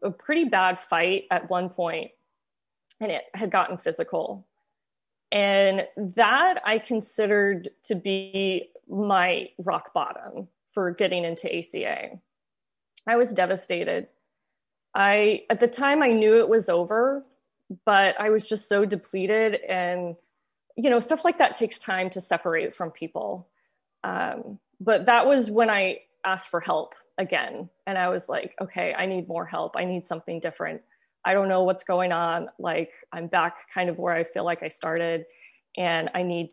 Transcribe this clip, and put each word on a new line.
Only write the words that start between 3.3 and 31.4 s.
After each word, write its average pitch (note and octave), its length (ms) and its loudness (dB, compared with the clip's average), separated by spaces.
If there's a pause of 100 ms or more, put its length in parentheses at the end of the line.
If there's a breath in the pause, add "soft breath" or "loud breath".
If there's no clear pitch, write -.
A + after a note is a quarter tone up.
had G3 160 -6
gotten F#3 280 0
physical. E3 680 -6 (840)
And G3 560 4 (100)
that A#3 680 4
I A3 140 2
considered G#3 880 0 (140)
to A3 120 -2
be F#3+ 720 -2 (180)
my F#3+ 720 0
rock F3 360 -4
bottom - 540 -6 (220)
for F#3 220 -2
getting F3+ 340 -2
into E3 280 -6
A E3+ 80 -4
C - 240 -8
A. - 340 -6 (880)
I A#3 80 2
was A#3+ 180 2
devastated. F3+ 760 -2 (840)
I, G#3 560 4
at G#3 100 0
the A#3+ 80 6
time, C#4 360 2
I B3+ 80 4
knew A3 260 6
it A3+ 120 6
was A3 200 4
over, A3 540 0 (600)
but G3 340 6
I G#3+ 100 0
was G#3+ 180 2
just G#3 220 -6
so G#3 160 4
depleted, G3+ 720 0 (120)
and, F3+ 500 -2 (580)
you A#3 140 2
know, A#3+ 100 6
stuff D#4 260 0
like F4 140 2
that C#4 160 4
takes - 240 -4
time F#3 320 -2
to F#3 100 -8
separate E3+ 520 -2
from E3+ 180 -8
people. F#3 560 -8 (560)
Um, F#3+ 560 -6 (200)
but G3+ 280 2
that A#3+ 180 6
was B3+ 260 4
when A3 180 4
I G3 320 0 (220)
asked F#3+ 260 -4
for E3+ 120 -4
help D#3+ 340 -4 (220)
again. F3 500 -4 (200)
And G3 100 -4
I F3+ 120 0
was F3+ 200 -4
like, - 320 -6
"Okay, F3 340 -4
I F#3 120 -2
need F#3 200 -4
more E3+ 180 -6
help. E3 300 -6
I F3 100 -2
need F3+ 200 -6
something E3 340 -10
different. D#3+ 440 -8 (420)
I F#3 80 2
don't G3 160 2